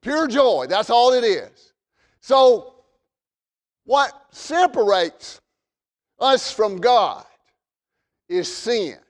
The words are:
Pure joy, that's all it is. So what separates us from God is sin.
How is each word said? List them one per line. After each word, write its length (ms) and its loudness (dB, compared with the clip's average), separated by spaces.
Pure 260 -4
joy, 400 0
that's 220 -2
all 240 4
it 100 0
is. 500 -6
So 540 2
what 260 0
separates 1080 -2
us 320 0
from 260 -4
God 480 0
is 260 -4
sin. 440 -6